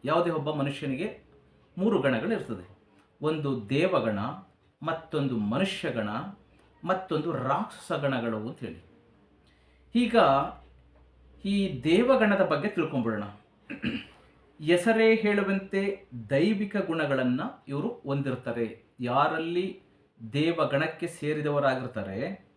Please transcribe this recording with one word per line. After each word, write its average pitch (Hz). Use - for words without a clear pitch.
ಯಾವುದೇ 170
ಒಬ್ಬ 151
ಮನುಷ್ಯನಿಗೆ 143
ಮೂರು 196
ಗಣಗಳು 135
ಇರ್ತದೆ. 98
ಒಂದು 143
ದೇವಗಣ, 135
ಮತ್ತೊಂದು 143
ಮನುಷ್ಯಗಣ, 117
ಮತ್ತೊಂದು 170
ರಾಕ್ಷಸ 139
ಗಣಗಳು 131
ಅಂತ 113
ಹೇಳಿ. 85
ಈಗ 233
ಈ 190
ದೇವಗಣದ 208
ಬಗ್ಗೆ 151
ತಿಳ್ಕೊಂಬಿಡೋಣ. 113
ಹೆಸರೇ 220
ಹೇಳುವಂತೆ 196
ದೈವಿಕ 196
ಗುಣಗಳನ್ನ 139
ಇವರು 147
ಹೊಂದಿರ್ತಾರೆ. 127
ಯಾರಲ್ಲಿ 160
ದೇವಗಣಕ್ಕೆ 156
ಸೇರಿದವರಾಗಿರ್ತಾರೆ 139